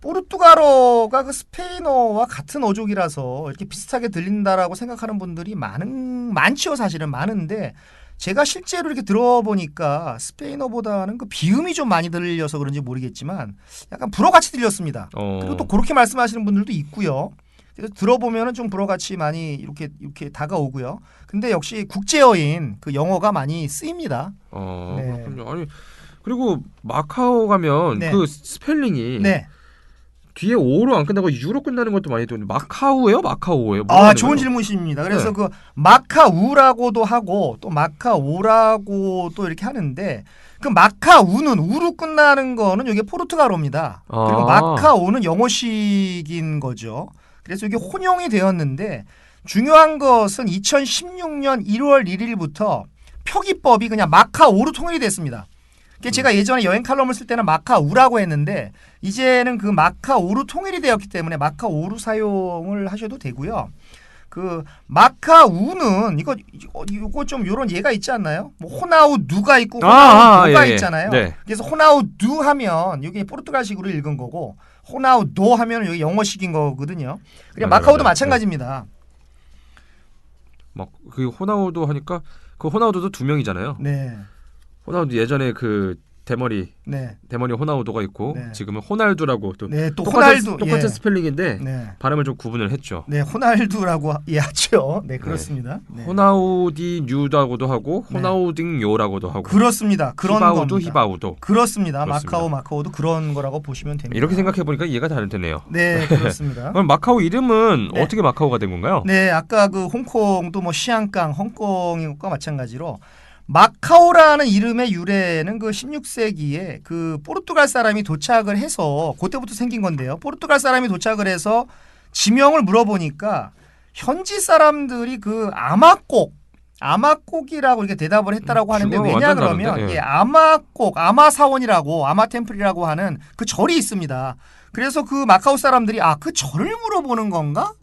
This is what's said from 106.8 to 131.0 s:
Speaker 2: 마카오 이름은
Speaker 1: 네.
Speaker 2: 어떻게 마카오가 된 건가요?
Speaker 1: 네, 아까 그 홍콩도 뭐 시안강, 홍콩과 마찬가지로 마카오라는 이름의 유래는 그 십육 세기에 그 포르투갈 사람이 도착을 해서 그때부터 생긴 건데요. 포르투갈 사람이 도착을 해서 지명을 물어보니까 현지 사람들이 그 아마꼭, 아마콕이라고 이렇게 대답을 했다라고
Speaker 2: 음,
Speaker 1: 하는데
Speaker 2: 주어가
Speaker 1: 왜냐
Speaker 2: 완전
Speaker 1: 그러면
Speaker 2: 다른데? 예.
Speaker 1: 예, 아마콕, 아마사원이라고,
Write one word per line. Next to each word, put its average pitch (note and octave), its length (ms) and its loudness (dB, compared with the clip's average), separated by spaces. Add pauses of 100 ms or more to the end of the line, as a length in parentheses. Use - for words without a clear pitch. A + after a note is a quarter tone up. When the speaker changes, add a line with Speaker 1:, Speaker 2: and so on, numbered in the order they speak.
Speaker 2:
마카오 A#3+ 340 2
이름은 A3 720 2
Speaker 1:
네. - 60 0
Speaker 2:
어떻게 G#3+ 200 -2
마카오가 C3+ 380 0
된 G2 100 -4
건가요? F#2+ 360 -2
Speaker 1:
네, F#3+ 260 2
아까 F3 360 2
그 F#3+ 200 -4
홍콩도 G3 760 -2
뭐 F3 100 -4
시안강, G3+ 600 -2
홍콩과 F3 1000 -6
마찬가지로 C#3 720 -10 (480)
마카오라는 D4+ 1000 8
이름의 A3+ 460 0
유래는 F3+ 640 -2
그 A3 140 -4
십육 C#4 320 -10
세기에 E3 800 -6
그 E3 420 -6
포르투갈 D#4+ 420 0
사람이 A3 360 0
도착을 G3+ 540 0
해서 D#3+ 640 -4
그때부터 A3+ 340 -6
생긴 A#3 280 -4
건데요. C#3+ 400 -4
포르투갈 D4+ 360 -2
사람이 B3+ 300 0
도착을 G3+ 400 -2
해서 G#3 380 -2 (480)
지명을 C#4 480 4
물어보니까 F#3 880 0 (420)
현지 F#4+ 460 -6
사람들이 C#4+ 800 2
그 G#3+ 360 -6
아마꼭, G#3+ 800 4 (460)
아마콕이라고 C4+ 1040 0
이렇게 G3 120 -6
대답을 G3 400 0
했다라고 G#3+ 360 -2
Speaker 2:
음, - 40 0
Speaker 1:
하는데 G3+ 200 0
Speaker 2:
주어가 G3+ 140 0
Speaker 1:
왜냐 - 200 2
Speaker 2:
완전 D4 60 4 (100)
Speaker 1:
그러면 - 260 -2
Speaker 2:
다른데? A2 200 -4
예. E3+ 60 -4
Speaker 1:
예, - 20 -4
아마콕, B3+ 960 2
아마사원이라고, A3 1120 4